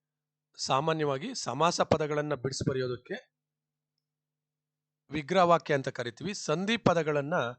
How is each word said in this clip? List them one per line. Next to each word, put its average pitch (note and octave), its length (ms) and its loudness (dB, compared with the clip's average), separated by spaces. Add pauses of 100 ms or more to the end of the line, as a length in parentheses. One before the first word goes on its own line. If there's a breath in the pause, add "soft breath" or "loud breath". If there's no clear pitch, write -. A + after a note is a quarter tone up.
(580)
ಸಾಮಾನ್ಯವಾಗಿ D3+ 800 0
ಸಮಾಸ D#3 460 0
ಪದಗಳನ್ನ D3+ 520 0
ಬಿಡಿಸಿ C3+ 360 -4
ಬರೆಯೋದಕ್ಕೆ C3 600 -6 (1800)
ವಿಗ್ರಹ D3+ 320 0
ವಾಕ್ಯ E3+ 320 4
ಅಂತ C3+ 140 0
ಕರಿತೀವಿ. C3 460 -6
ಸಂಧಿ G3 440 -2
ಪದಗಳನ್ನ D#3 560 2 (260)